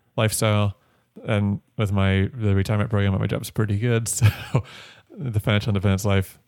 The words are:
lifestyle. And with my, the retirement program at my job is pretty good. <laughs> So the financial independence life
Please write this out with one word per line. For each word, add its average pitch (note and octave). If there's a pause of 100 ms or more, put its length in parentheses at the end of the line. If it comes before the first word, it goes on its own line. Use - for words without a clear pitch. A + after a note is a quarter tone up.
(160)
lifestyle. G#2 (500)
And G2+ (180)
with G2+
my, F#2+
the G#2+
retirement G2+
program G2+
at G2
my G#2+
job A2
is -
pretty G#2+
good. A2+
<laughs> -
So - (800)
the C3
financial G#2
independence G2
life G2